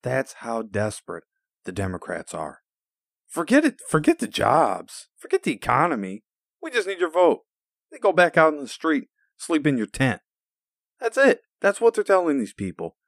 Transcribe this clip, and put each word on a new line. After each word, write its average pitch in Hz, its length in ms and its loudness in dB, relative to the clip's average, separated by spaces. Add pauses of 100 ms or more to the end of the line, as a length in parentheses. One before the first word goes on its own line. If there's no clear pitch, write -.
That's 127 300 -4
how 117 280 -8
desperate 104 600 -6 (400)
the 95 80 -10
Democrats 90 640 -8
are. 78 240 -10 (680)
Forget 233 380 2
it. - 240 -2
Forget 170 300 2
the 226 80 -4
jobs. 110 800 0 (100)
Forget - 240 -2
the 180 100 -2
economy. 117 720 -2 (380)
We 320 80 -10
just 220 180 -4
need 190 120 -8
your 175 100 -2
vote. 165 360 2 (460)
They 302 60 -20
go 202 160 2
back 175 240 4
out 160 160 6
in 147 60 -10
the 135 80 -10
street, 147 420 -2 (280)
sleep 156 280 -2
in 147 140 2
your 104 80 -4
tent. - 340 -2 (760)
That's 233 180 -4
it. 269 240 4 (200)
That's 202 200 0
what 233 140 4
they're 214 80 -2
telling 180 340 2
these 110 160 -4
people. 87 420 -10 (120)